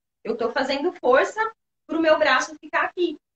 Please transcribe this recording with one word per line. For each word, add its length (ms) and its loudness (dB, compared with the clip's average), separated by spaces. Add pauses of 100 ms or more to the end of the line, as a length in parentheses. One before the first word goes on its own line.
(240)
eu 120 -6
tô 140 -4
fazendo 420 -2
força 480 2 (460)
pro 140 -2
meu 180 4
braço 420 0
ficar 240 -4
aqui. 320 -4 (200)